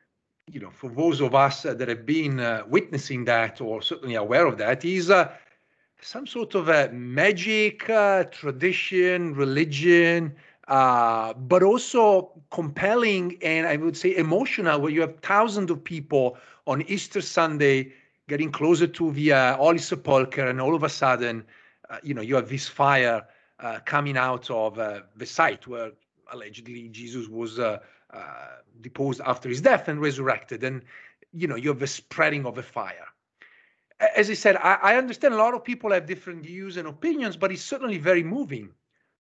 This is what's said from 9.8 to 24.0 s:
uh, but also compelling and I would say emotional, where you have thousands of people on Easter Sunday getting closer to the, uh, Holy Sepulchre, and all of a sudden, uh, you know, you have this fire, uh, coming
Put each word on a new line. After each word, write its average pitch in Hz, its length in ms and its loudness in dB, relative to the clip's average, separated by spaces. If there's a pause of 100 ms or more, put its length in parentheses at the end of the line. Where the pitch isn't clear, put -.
uh, 117 640 4
but 131 300 2
also 208 680 4 (200)
compelling 185 880 -2
and 160 260 0
I 151 100 0
would 165 200 -4
say 185 200 0
emotional, 165 640 0
where 156 80 0
you 151 100 0
have 160 200 -2
thousands 202 500 0
of 147 120 -6
people 143 540 -2 (300)
on 139 160 0
Easter - 400 -6
Sunday 143 720 2 (360)
getting 147 220 -4
closer 165 360 2
to 165 260 -2
the, 147 200 2
uh, 131 240 4
Holy 160 220 4
Sepulchre, 135 720 0
and 127 120 -4
all 147 140 0
of 151 80 -2
a 151 80 0
sudden, 120 540 0 (440)
uh, 113 140 -14
you 143 100 -6
know, 117 100 -6
you 120 120 -2
have 113 160 0
this 139 180 -8
fire, 127 580 2 (340)
uh, 117 260 -10
coming 143 320 -2